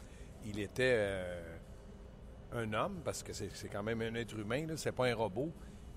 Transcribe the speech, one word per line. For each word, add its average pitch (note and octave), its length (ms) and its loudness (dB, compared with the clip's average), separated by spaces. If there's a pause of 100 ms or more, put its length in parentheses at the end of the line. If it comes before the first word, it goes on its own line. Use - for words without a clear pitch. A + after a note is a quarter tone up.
(460)
il G#2 140 -2
était, B2+ 360 6
euh, F2+ 600 2 (1000)
un A2+ 200 0
homme, E3+ 320 2
parce - 180 -2
que - 80 -6
c'est, F#2 220 -4
c'est - 160 -6
quand G2+ 140 -2
même A2+ 180 2
un A2+ 140 0
être A2 220 -2
humain, A#2 300 0
là, D#3+ 80 -2
c'est B2+ 160 2
pas B2+ 160 4
un A#2+ 80 6
robot, A2 340 2 (480)